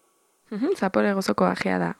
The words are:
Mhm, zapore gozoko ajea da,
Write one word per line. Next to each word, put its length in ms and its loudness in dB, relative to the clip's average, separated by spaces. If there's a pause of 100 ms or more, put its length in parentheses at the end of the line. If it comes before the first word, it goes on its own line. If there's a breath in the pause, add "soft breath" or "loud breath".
(500 soft breath)
Mhm, 280 -2
zapore 360 2
gozoko 300 0
ajea 360 0
da, 100 0 (100)